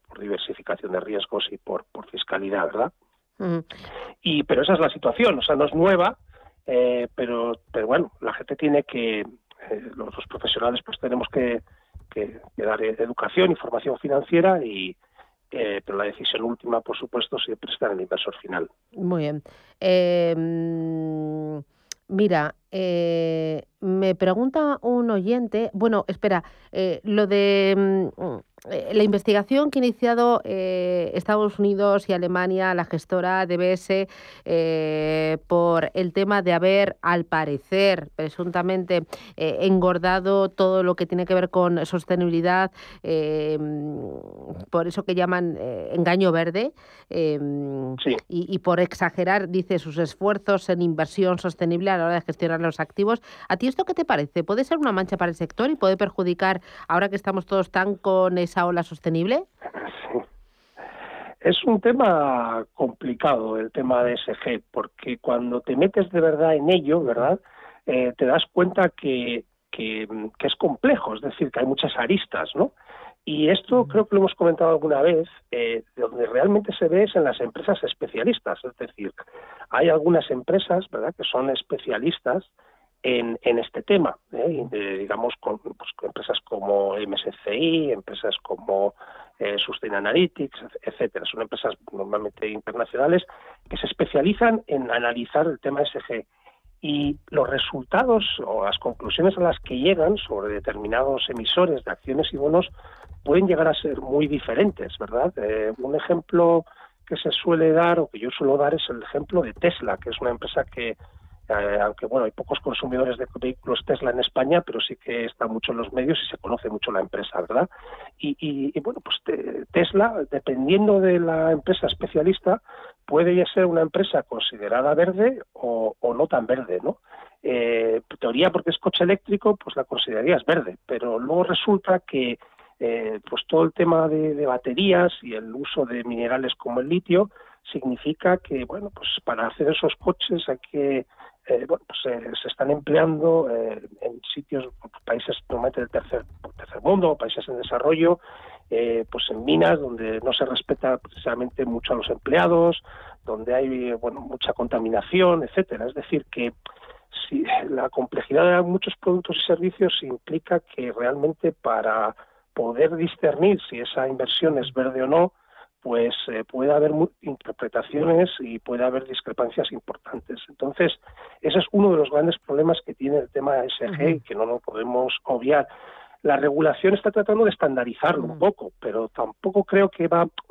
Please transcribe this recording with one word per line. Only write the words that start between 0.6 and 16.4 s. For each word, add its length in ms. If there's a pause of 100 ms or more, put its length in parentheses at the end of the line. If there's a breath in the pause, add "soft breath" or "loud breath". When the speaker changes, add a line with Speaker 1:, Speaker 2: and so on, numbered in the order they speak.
Speaker 1:
de 80
riesgos 500
y 60
por, 340
por 180
fiscalidad, 580
¿verdad? 260 (460)
Speaker 2:
Ujú. 260 (580 loud breath)
Speaker 1:
Y, 200
pero 200
esa 100
es 60
la 100
situación, 480
o 60
sea, 120
no 100
es 100
nueva, 420 (480 soft breath)
eh, 480
pero, 400 (180)
pero 140
bueno, 340
la 140
gente 220
tiene 260
que, 400
eh, 600 (140)
los, 200
los 120
profesionales, 560
pues, 160
tenemos 320
que, 300 (480 soft breath)
que, 320 (140)
que 80
dar 180
educación 720
y 40
formación 440
financiera 640
y, 320 (540 soft breath)
eh, 340
pero 140
la 60
decisión 360